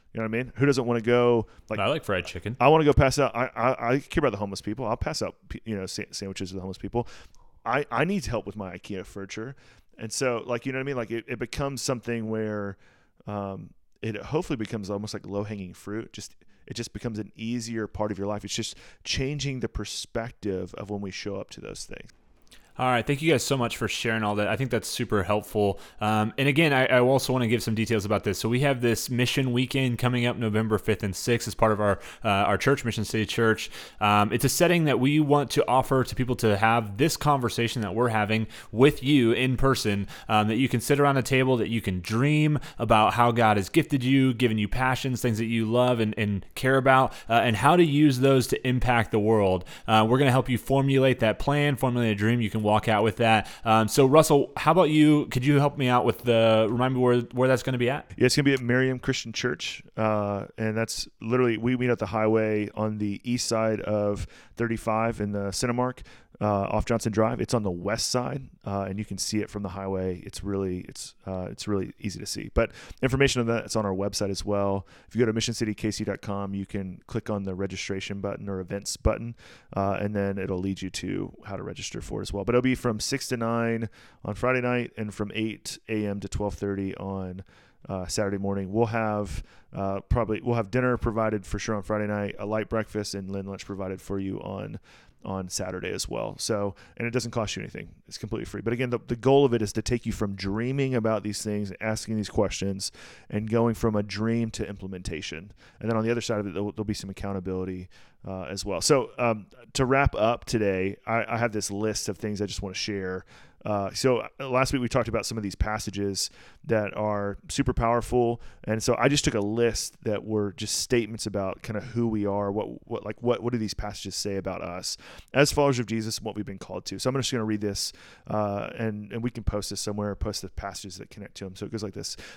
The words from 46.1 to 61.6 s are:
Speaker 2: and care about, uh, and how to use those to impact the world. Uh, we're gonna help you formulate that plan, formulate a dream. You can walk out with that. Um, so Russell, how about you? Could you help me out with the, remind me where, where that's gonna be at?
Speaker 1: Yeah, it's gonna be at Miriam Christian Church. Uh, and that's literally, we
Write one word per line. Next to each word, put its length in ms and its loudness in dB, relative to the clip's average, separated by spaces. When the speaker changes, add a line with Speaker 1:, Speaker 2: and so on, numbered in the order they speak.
Speaker 2:
and 280 0
care 220 2
about, 340 6
uh, 40 2
and 240 4
how 180 6
to 80 8
use 380 6
those 260 6
to 200 -2
impact 440 2
the 80 2
world. 460 4
Uh, 220 6
we're 80 6
gonna 140 6
help 180 2
you 80 2
formulate 640 4
that 180 4
plan, 380 2
formulate 380 2
a 20 2
dream. 260 2
You 80 0
can 120 -2
walk 260 4
out 160 4
with 140 2
that. 320 4
Um, 220 6
so 180 6
Russell, 500 6
how 160 4
about 200 6
you? 340 6
Could 180 -2
you 140 6
help 220 2
me 80 2
out 180 4
with 180 0
the, 460 6
remind 240 2
me 60 0
where, 200 6
where 140 4
that's 160 4
gonna 160 -2
be 100 4
at? 260 -4
Speaker 1:
Yeah, 120 4
it's 80 4
gonna 80 4
be 100 6
at 80 2
Miriam 380 2
Christian 340 -4
Church. 480 -6
Uh, 480 0
and 180 -2
that's 300 -4
literally, 360 2
we 180 0